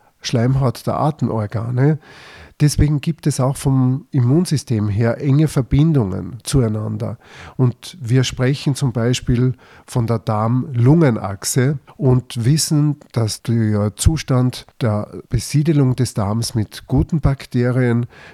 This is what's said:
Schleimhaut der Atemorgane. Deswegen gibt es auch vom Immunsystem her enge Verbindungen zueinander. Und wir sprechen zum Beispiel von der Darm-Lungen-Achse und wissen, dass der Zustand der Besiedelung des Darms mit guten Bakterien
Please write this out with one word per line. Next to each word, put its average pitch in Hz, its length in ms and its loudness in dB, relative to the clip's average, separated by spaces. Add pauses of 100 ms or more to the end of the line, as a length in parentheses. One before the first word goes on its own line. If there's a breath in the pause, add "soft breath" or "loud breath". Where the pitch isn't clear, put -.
(220 soft breath)
Schleimhaut 127 640 0
der 113 120 -2
Atemorgane. 123 1000 0 (600 loud breath)
Deswegen 147 440 2
gibt - 240 -4
es 143 120 -2
auch 131 200 -2
vom 131 540 0
Immunsystem 123 760 0
her 117 320 0
enge 147 260 2
Verbindungen 113 960 0
zueinander. 110 760 -2 (400 loud breath)
Und - 420 -2
wir 127 240 2
sprechen 131 500 -2
zum 127 180 -2
Beispiel 127 600 0 (320 loud breath)
von 117 200 -2
der 113 140 0
Darm-Lungen-Achse 123 1600 2 (200 loud breath)
und 123 460 0
wissen, 147 520 2 (160)
dass 113 300 -4
der 107 540 0
Zustand 127 720 0 (140)
der 104 480 -4
Besiedelung 139 680 0
des - 180 -4
Darms 110 400 -4
mit - 320 -6
guten 147 340 0
Bakterien 123 840 0 (260 loud breath)